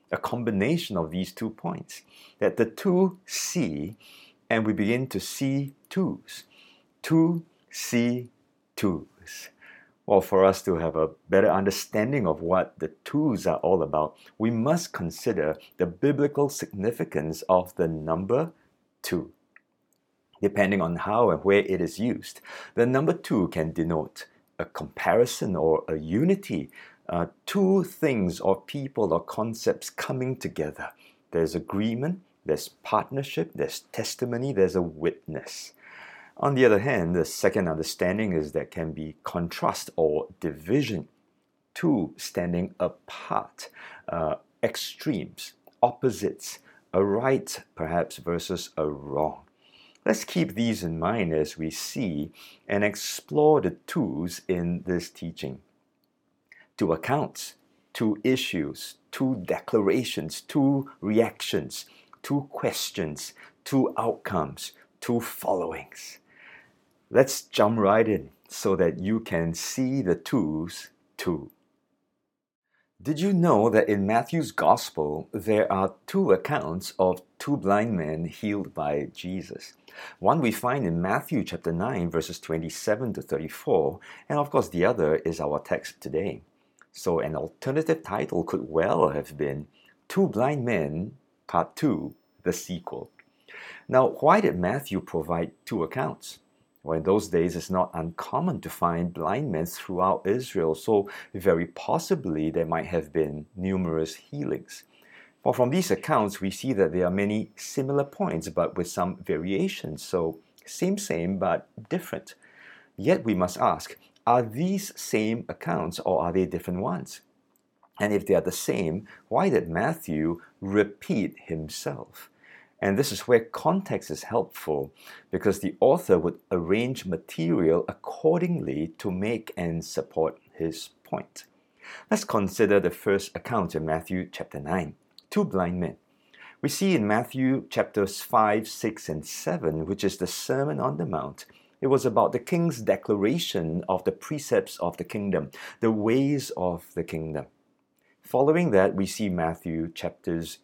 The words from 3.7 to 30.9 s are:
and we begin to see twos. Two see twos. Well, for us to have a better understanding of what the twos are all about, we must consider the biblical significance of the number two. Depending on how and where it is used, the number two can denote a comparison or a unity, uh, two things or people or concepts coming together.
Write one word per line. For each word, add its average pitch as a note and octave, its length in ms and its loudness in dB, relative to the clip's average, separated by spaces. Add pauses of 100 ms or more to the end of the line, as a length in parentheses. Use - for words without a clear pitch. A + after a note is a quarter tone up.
and A2+ 180 2
we G#2+ 60 4
begin A#2 340 2
to F#2+ 140 -4
see C#3 520 -4 (140)
twos. - 560 -4 (580)
Two E3 440 4 (260)
see A#2+ 560 0 (480)
twos. - 720 -4 (580)
Well, F#2+ 160 6
for F#2+ 240 6
us F#2+ 160 4
to F#2+ 140 0
have E2 200 -2
a D#2+ 140 2 (200)
better F#2+ 220 6
understanding G#2+ 760 0
of D#2 160 0
what F2 380 0
the - 140 -6 (100)
twos C3+ 420 0
are D#2+ 120 2
all F2 240 2
about, D2+ 340 -2 (220)
we A2 120 2
must B2+ 440 0
consider D#2+ 640 -2 (180)
the - 100 0
biblical C#3+ 600 2
significance D#2+ 1040 -4
of F2+ 260 2
the E2+ 140 2
number F2+ 640 -2 (480)
two. - 320 -4 (1080)
Depending G2+ 380 4
on E2+ 160 0
how G#2+ 340 2
and D2+ 140 2
where G2 160 6
it G2 220 0
is E2 180 -4
used, A2+ 400 -4 (340)
the A#2 120 4
number C3+ 260 4
two G#2+ 380 0
can D#2+ 240 -2
denote E2 540 -2 (300)
a E2 60 -4
comparison F#2 920 0
or D#2 320 4
a D#2+ 80 -2
unity, G2+ 760 0 (380)
uh, F2 160 0 (200)
two G3 380 2
things G#2 560 0
or F#2+ 220 2
people C3 500 -2
or E2+ 80 4
concepts - 720 -4
coming B2+ 480 -4
together. D2+ 500 -6 (440)